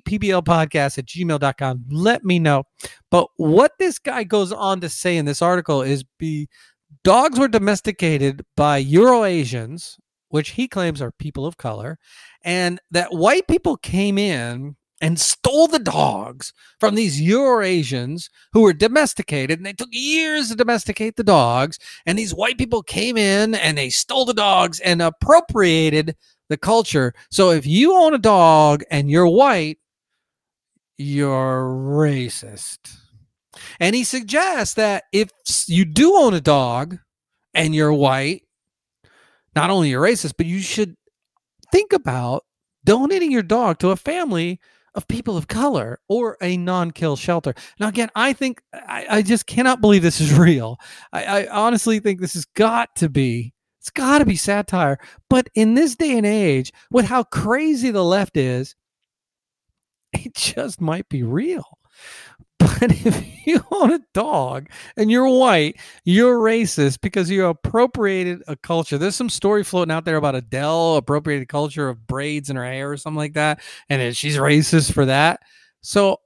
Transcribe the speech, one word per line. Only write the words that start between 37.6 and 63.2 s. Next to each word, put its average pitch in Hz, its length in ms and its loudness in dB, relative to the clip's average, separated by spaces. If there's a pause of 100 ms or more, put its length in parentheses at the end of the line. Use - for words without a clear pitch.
you're 151 200 2
white, 139 500 0 (1120)
not 156 140 0
only 180 200 2
you're 131 140 0
racist, 190 340 0
but 170 80 -2
you 175 140 -4
should 190 360 -6 (760)
think 403 220 2
about 127 500 -4 (400)
donating 285 480 2
your 233 120 0
dog 208 360 -2
to 185 120 0
a 190 40 0
family 185 640 -6 (360)
of 202 120 -10
people 226 300 -6
of 156 100 -6
color 202 600 -4
or 220 340 -4
a 180 160 -2
non-kill 175 580 -4
shelter. 156 380 -4 (260)
Now, 214 80 -4
again, 220 280 -4
I 254 180 -2
think, 262 280 -6 (120)
I, - 360 -12
I 214 120 2
just 214 240 0
cannot 254 360 0
believe 208 200 6
this 165 200 0
is 147 120 2
<laughs> 139 40 8
real. 135 420 4 (340)
I, - 100 -6
I 202 240 -2
honestly 220 520 0
think 202 200 -2
this 180 140 -8
has 165 120 -10
got 226 520 -2
to 165 120 0
be, 123 440 -2 (260)
it's - 100 -14
gotta 285 360 2
be 190 100 0
satire. 185 640 -2 (300)
But 254 260 2
in 220 180 4
this 269 220 2
day 285 220 -2
and 214 80 0
age, 185 460 0 (200)
with 233 140 2
how 240 180 -2
crazy 262 680 -2
the 202 120 0
left 185 340 0
is, 127 380 -4 (1400)
it - 220 -10
just - 460 -8
might 165 280 -4
be 131 140 -4
real. 226 500 -4
<laughs> - 40 -20 (800)
But - 320 4
if - 560 0